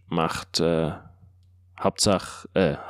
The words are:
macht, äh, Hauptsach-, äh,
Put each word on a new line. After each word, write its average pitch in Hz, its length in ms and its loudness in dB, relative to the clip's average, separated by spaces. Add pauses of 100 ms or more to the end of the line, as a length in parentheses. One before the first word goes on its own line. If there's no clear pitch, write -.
macht, - 540 -2
äh, 80 320 2 (880)
Hauptsach-, - 760 0
äh, 82 220 2 (140)